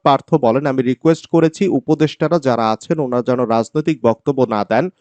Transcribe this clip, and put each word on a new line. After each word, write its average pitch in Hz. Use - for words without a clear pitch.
পার্থ 139
বলেন, 131
"আমি 131
রিকোয়েস্ট 131
করেছি 165
উপদেষ্টারা 156
যারা 117
আছেন, 156
ওনারা 123
যেন 127
রাজনৈতিক 123
বক্তব্য 127
না 110
দেন। 120